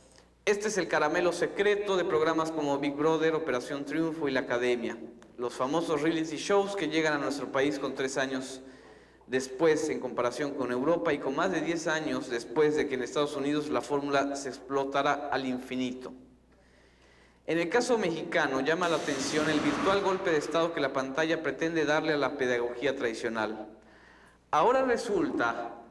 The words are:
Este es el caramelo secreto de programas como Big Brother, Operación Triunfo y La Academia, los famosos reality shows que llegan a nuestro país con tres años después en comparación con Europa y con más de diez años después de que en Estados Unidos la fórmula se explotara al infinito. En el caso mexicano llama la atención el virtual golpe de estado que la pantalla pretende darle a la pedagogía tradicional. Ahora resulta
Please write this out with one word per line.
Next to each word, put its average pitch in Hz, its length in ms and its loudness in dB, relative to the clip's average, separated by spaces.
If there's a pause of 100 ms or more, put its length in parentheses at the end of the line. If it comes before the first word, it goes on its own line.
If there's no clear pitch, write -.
(440)
Este 208 240 0
es 196 100 0
el 165 80 0
caramelo 165 460 2
secreto 202 640 0
de 175 80 2
programas 160 480 2
como 143 260 0
Big 143 160 -2
Brother, 160 400 2
Operación 143 500 -4
Triunfo 156 440 -2
y - 20 0
La 131 100 2
Academia, 123 560 0 (400)
los 120 180 -4
famosos 147 460 0
reality 160 360 0
shows 196 400 2
que 160 120 -2
llegan 156 260 2
a 143 40 0
nuestro 135 320 -4
país 143 300 2
con 131 160 -4
tres 131 200 -2
años 135 440 -4 (640)
después 151 600 2
en 131 100 -2
comparación 120 560 -2
con 123 160 -2
Europa 156 420 2
y 143 60 0
con 135 160 -4
más 175 160 0
de 160 120 0
diez 165 260 -2
años 147 420 -2
después 151 460 2
de 131 100 2
que 131 80 -2
en 123 80 -2
Estados 147 320 0
Unidos 147 340 -2
la 123 120 0
fórmula 139 560 0
se 131 140 -6
explotara 139 840 0
al 131 120 0
infinito. 127 680 -4 (1300)
En 160 100 0
el 170 140 0
caso 247 260 2
mexicano 156 640 0
llama 165 300 2
la 156 60 2
atención 147 520 0
el 151 120 2
virtual 190 420 2
golpe 190 280 0
de 156 60 4
estado 165 380 0
que 147 80 -2
la 135 100 0
pantalla 160 500 0
pretende 160 440 0
darle 156 260 2
a 147 60 2
la 135 180 0
pedagogía 123 580 0
tradicional. 110 760 -4 (800)
Ahora 233 340 4
resulta 165 880 0 (180)